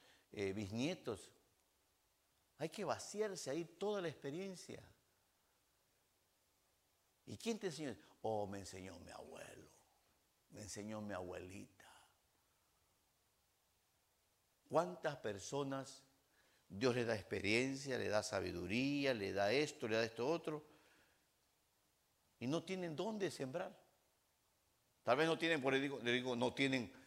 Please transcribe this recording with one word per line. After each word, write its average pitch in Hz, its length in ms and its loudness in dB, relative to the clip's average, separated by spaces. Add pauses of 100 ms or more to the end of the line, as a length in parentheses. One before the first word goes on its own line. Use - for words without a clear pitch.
(320)
eh, 98 200 0
bisnietos. 110 800 -2 (1300)
Hay 160 120 -2
que 208 140 -8
vaciarse 185 680 -2
ahí 165 140 -2
toda 202 360 -2
la 170 60 -2
experiencia. 160 720 -8 (2500)
¿Y 110 100 -8
quién 220 220 -2
te 196 80 -4
enseñó? 147 280 -4 (280)
Oh, 107 240 0
me 98 120 -6
enseñó 92 420 -10
mi 87 100 -16
abuelo, - 560 -14 (840)
me 104 140 -12
enseñó 107 380 -6
mi 104 120 -4
abuelita. 92 720 -8 (2750)
¿Cuántas 160 500 2
personas 135 840 -4 (640)
Dios 117 280 2
le 120 100 2
da 113 80 4
experiencia, 120 880 2
le 101 80 0
da 101 160 4
sabiduría, 107 880 2
le 98 200 0
da 101 180 4
esto, 147 360 2
le 110 100 4
da 113 60 6
esto 117 240 0
otro? 160 520 -2 (1600)
Y 117 80 -2
no 165 160 0
tienen 175 320 -4
dónde 202 340 0
sembrar. 170 480 -6 (1300)
Tal 120 140 6
vez 160 100 6
no 160 100 4
tienen, 165 240 2
por 135 120 4
ahí 135 80 4
digo, 139 180 -2
le 120 120 0
digo, 123 240 2
no 120 180 2
tienen, 131 380 2 (160)